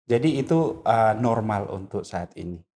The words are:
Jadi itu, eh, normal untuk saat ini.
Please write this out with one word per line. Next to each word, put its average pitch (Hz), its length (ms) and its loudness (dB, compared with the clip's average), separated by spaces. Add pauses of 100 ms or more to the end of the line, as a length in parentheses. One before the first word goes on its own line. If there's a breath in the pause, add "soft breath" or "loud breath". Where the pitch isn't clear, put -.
Jadi 135 320 2
itu, 160 440 0
eh, 113 340 4
normal 110 540 0
untuk 95 340 -8
saat 87 320 -8
ini. 90 260 -10 (180)